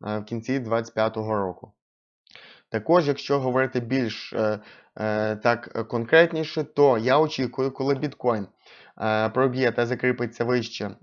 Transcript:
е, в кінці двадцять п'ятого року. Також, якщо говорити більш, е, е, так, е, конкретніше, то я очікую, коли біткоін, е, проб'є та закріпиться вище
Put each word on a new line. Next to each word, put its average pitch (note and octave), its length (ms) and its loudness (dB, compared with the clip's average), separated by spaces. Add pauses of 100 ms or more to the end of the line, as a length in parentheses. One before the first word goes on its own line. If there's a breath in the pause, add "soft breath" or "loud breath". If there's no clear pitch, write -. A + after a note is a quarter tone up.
е, G#2+ 120 -2
в G#2 60 -8
кінці A#2+ 340 -4
двадцять A#2 360 -2
п'ятого A2 420 -2
року. F#2+ 360 -4 (960 loud breath)
Також, D3 380 2
якщо C#3+ 320 0
говорити B2+ 400 0
більш, A#2 520 -4
е, G#2+ 280 0 (400 loud breath)
е, G#2+ 360 -2
так, A#2 380 0
е, A#2 100 -2
конкретніше, D#3 800 2
то C#3 340 4
я B2 200 2
очікую, C3+ 520 -2
коли C3+ 240 -2
біткоін, B2 520 -2 (540 loud breath)
е, A2 280 0
проб'є B2 440 2
та A#2+ 140 0
закріпиться B2 580 -2
вище A#2 460 -2 (120)